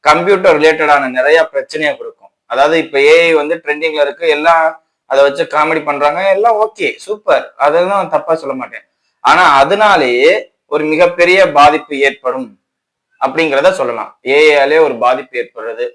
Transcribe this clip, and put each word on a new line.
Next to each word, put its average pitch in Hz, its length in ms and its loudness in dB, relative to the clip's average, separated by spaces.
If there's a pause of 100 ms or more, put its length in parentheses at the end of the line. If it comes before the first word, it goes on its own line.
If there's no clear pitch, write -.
கம்ப்யூட்டர் 175 540 2
ரிலேட்டடான 151 460 2 (120)
நிறைய 147 240 2 (120)
பிரச்சனையை 147 420 -6
கொடுக்கும். - 380 -16 (140)
அதாவது 143 320 0
இப்ப 151 240 -4
ஏ 147 120 6 (120)
ஐ 165 80 0
வந்து 151 220 -2
ட்ரெண்டிங்ல 151 500 -6
இருக்கு, 139 200 -8 (100)
எல்லாம் 165 280 2 (460)
அதை 135 140 0
வச்சு 143 200 0 (100)
காமெடி 156 300 -2
பண்றாங்க, 147 460 -4
எல்லாம் 214 340 0
ஓகே, 208 240 -6 (160)
சூப்பர், 190 420 -4 (200)
அதெல்லாம் 180 480 -2
தப்பா 165 220 -4
சொல்ல 139 240 -10
மாட்டேன். 117 240 -16 (400)
ஆனா 160 200 2 (180)
அதனாலேயே 165 680 2 (420)
ஒரு 151 120 -2
மிகப்பெரிய 175 540 2 (200)
பாதிப்பு 147 360 2 (120)
ஏற்படும் 127 420 -6 (720)
அப்படிங்கிறத 147 500 0
சொல்லலாம். 120 400 -6 (160)
ஏ 143 140 2
ஐ 151 220 4
ஆலே 151 240 2
ஒரு 123 100 -6
பாதிப்பு 127 440 -2
ஏற்படுறது 117 540 -10